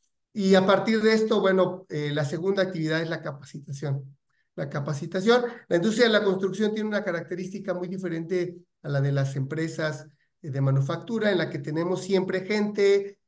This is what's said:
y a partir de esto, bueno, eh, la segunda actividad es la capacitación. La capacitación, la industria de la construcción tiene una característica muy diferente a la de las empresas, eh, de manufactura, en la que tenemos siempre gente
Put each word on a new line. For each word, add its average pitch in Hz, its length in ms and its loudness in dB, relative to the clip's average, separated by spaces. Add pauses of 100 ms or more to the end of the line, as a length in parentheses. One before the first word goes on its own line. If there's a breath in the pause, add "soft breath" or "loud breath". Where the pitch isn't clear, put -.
(320)
y 190 220 4
a 190 100 6
partir 208 380 4
de 220 100 6
esto, 220 280 4
bueno, 190 480 2
eh, 147 260 -4
la 151 100 0
segunda 180 380 -2
actividad 160 400 -2
es 165 80 -6
la 156 100 -6
capacitación. 143 960 -8 (380)
La 143 160 -6
capacitación, 170 720 0 (260 loud breath)
la 175 80 2
industria 214 300 4
de 220 60 4
la 208 120 4
construcción 196 480 0
tiene 214 160 -4
una 202 160 -2
característica 185 680 -6
muy 180 140 -6
diferente 180 680 -4 (260)
a 143 60 -10
la 143 120 0
de 139 120 2
las 135 240 0
empresas, 156 680 -4 (340 soft breath)
eh, 160 100 -12
de 135 100 -4
manufactura, 165 680 0
en 185 80 2
la 160 120 -2
que 156 80 -6
tenemos 170 420 -4
siempre 185 460 0
gente 202 800 2